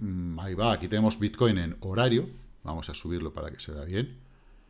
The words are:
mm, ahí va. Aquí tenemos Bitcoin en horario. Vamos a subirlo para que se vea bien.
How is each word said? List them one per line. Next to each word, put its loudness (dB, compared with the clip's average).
mm, -2
ahí -4
va. 4
Aquí -2
tenemos 4
Bitcoin 4
en -2
horario. 2
Vamos -6
a -10
subirlo -4
para -8
que -14
se -10
vea -8
bien. -4